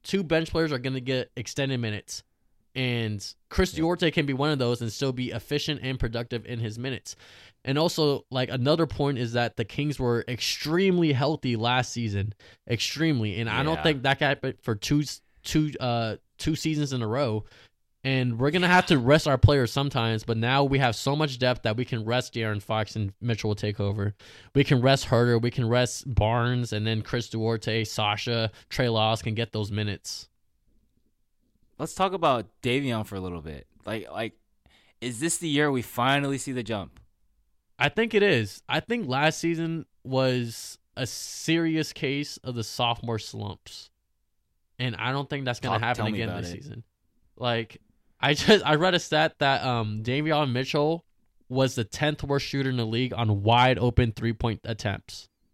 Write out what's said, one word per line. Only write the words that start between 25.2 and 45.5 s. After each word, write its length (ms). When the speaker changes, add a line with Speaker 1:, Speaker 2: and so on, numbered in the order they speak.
Speaker 1:
we 80
can 180
rest 460
Barnes, 580
and 140
then 160
Chris 280
Duarte, 540
Sasha, 680
Trey 200
Lyles 340
can 100
get 200
those 180
minutes. 580
Speaker 2:
Let's 160
talk 180
about 340
Davion 460
for 80
a 40
little 220
bit. 240
Like, 260
like, 220
is 180
this 180
the 120
year 220
we 100
finally 560
see 140
the 120
jump? 360
Speaker 1:
I 100
think 240
it 100
is. 460
I 120
think 260
last 320
season 460
was 760
a 120
serious 840
case 520
of 120
the 80
sophomore 560
slumps. 680
And 200
I 140
don't 180
think 160
that's 140